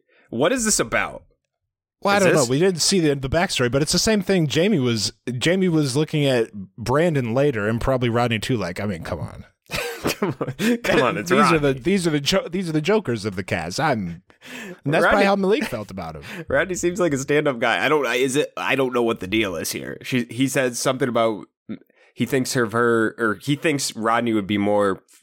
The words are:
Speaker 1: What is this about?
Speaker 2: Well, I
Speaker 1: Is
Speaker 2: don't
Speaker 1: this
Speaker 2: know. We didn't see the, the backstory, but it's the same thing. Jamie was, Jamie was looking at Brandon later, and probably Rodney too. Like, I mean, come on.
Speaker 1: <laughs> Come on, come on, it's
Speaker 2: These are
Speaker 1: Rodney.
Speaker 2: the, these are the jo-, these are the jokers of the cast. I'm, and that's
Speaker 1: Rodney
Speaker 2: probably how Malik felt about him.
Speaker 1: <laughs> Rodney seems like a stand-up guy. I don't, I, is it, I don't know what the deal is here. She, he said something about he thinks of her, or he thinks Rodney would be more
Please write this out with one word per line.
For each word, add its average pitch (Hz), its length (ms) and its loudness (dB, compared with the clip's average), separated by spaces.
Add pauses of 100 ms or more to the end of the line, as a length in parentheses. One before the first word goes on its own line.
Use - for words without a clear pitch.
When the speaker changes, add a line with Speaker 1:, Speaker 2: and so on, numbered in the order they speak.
(300)
Speaker 1:
What 147 220 0
is 254 120 -2
this 214 160 0
about? 104 440 -2 (800)
Speaker 2:
Well, 202 120 4
I - 20 4
Speaker 1:
Is 202 60 4
Speaker 2:
don't 180 100 6
Speaker 1:
this 147 140 4
Speaker 2:
know. - 20 -6
We 131 100 2
didn't 180 220 2
see 196 180 2
the, 151 160 4
the 135 140 -6
backstory, 139 420 0
but 139 120 2
it's - 80 -2
the 180 80 2
same 220 240 2
thing. 180 240 2
Jamie 170 320 2
was, 117 340 0 (240)
Jamie 185 320 2
was 151 260 2
looking 151 300 2
at 123 260 2 (260)
Brandon 127 580 0
later, 131 320 2
and 117 120 0
probably 123 300 0
Rodney 113 300 0
too. 123 180 -2
Like, 90 220 -4
I 101 80 -4
mean, 90 160 -6
come 85 160 -6
on. - 260 -12 (240)
Speaker 1:
<laughs> - 60 -8 (280)
Come - 360 -2
on, 196 440 -2
come 208 200 2
on, 113 140 0
it's 104 120 -8
Speaker 2:
These 135 100 4
are 147 40 6
Speaker 1:
Rodney. 151 160 4
Speaker 2:
the, 139 140 2
these 170 340 0
are - 20 2
the 151 100 0
jo-, 180 300 0
these 180 180 -4
are 165 40 -6
the 151 100 0
jokers 151 440 0
of 101 100 -4
the 95 80 -6
cast. 90 360 -4
I'm, 101 440 -2 (600)
and 139 100 -2
that's 170 100 2
Speaker 1:
Rodney 185 60 4
Speaker 2:
probably 202 160 4
how 196 100 4
Malik 202 300 0
felt 107 260 -8
about 85 240 -10
him. 71 80 -14 (120)
Speaker 1:
<laughs> 170 120 -12
Rodney 165 280 0
seems 175 240 -2
like 170 140 2
a 135 60 -2
stand-up 143 400 0
guy. 110 260 2
I 135 40 2
don't, 147 180 2
I, 120 80 0
is 127 200 0
it, - 220 0
I 92 180 0
don't 131 180 0
know 123 100 2
what 117 160 0
the 92 80 -10
deal 98 280 0
is 82 160 -6
here. - 300 -8
She, 123 240 -2
he 127 220 -2
said 127 280 -2
something 131 320 -2
about 113 380 0 (720)
he 120 100 -2
thinks 127 300 -2
of 117 160 0
her, 117 480 2
or 110 240 0
he 143 120 0
thinks 143 400 -2
Rodney 117 380 0
would 104 140 0
be 104 100 0
more 101 460 0 (200)